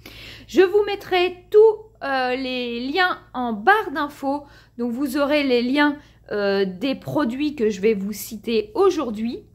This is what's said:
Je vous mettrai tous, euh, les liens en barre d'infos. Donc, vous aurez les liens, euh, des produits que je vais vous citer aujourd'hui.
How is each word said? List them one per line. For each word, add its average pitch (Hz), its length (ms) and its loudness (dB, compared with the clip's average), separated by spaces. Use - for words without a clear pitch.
Je 277 140 2
vous 392 240 4
mettrai 370 680 -2
tous, 427 540 4
euh, 254 320 -2
les 247 520 -4
liens 359 300 0
en 247 180 -4
barre 359 420 2
d'infos. 285 520 -4
Donc, 240 160 -4
vous 262 240 -4
aurez 294 260 2
les 247 180 2
liens, 285 360 2
euh, 202 340 0
des 190 300 -4
produits 269 600 -4
que 220 140 0
je 190 120 -4
vais 220 120 2
vous 202 200 -4
citer 214 600 -4
aujourd'hui. 294 680 -2